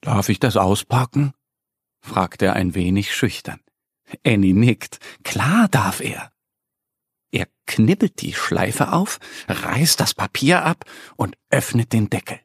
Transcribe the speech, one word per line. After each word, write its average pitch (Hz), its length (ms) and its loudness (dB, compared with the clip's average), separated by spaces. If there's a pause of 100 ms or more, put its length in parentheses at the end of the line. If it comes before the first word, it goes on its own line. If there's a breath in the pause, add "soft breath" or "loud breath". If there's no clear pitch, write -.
„Darf 104 280 0
ich - 100 0
das 110 180 2
auspacken?“, 123 760 2 (680)
fragt - 400 -4
er 98 120 2
ein 87 200 0
wenig 95 400 0
schüchtern. - 460 -4 (680 loud breath)
Annie 98 300 4
nickt. 117 420 2 (260 loud breath)
Klar 180 440 2
darf 101 340 0
er. - 300 -10 (1000)
Er - 160 -2 (200)
knibbelt - 540 0
die - 120 -8
Schleife - 580 -2
auf, 180 280 -2 (280 loud breath)
reißt 110 520 0
das - 160 -2
Papier 143 500 0
ab 165 180 -2 (320 loud breath)
und 98 220 -6 (140)
öffnet 120 420 0
den 110 160 2
Deckel. - 360 -6